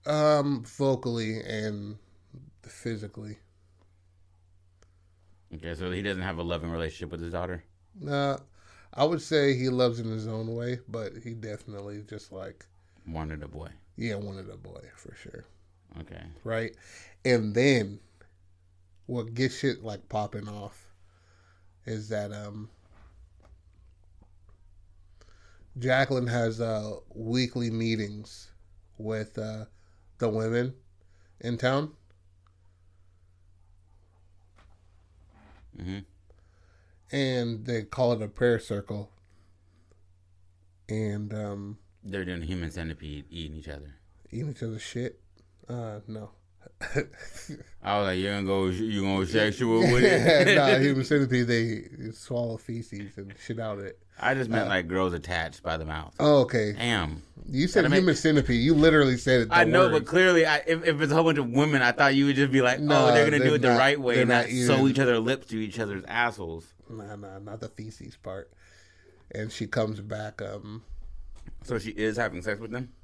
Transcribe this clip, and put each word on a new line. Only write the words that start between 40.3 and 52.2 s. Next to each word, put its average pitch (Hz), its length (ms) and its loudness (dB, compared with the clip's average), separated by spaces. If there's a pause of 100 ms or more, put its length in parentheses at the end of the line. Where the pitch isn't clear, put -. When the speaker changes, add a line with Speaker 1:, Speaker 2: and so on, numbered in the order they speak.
Speaker 1:
And, 104 460 -4
um, 101 440 -8 (240)
Speaker 2:
They're 98 220 -8
doing 87 160 -6
human 82 300 -6
centipede, 78 580 -10
eating 78 300 -12
each 73 100 -16
other. 71 280 -16 (340)
Speaker 1:
Eating 147 220 -8
each - 100 -12
other's 110 180 -8
shit? - 400 -10 (480)
Uh, 113 400 -10
no. 107 220 -12 (500)
<laughs> - 0 - (1040)
Speaker 2:
I 101 160 0
was 101 100 2
like, 92 100 0
"You're 101 160 0
gonna 101 120 -2
go, 95 200 2
you 101 360 -2
gonna 95 240 2
Speaker 1:
<laughs> - 0 -
Speaker 2:
sexual 110 540 2
with - 240 6
it?" 160 440 6
Speaker 1:
Yeah, 202 60 6
Speaker 2:
<laughs> 139 200 6
Speaker 1:
nah, 131 40 4
human 135 260 2
centipede, 127 420 2
they 113 640 -2
swallow 120 440 -6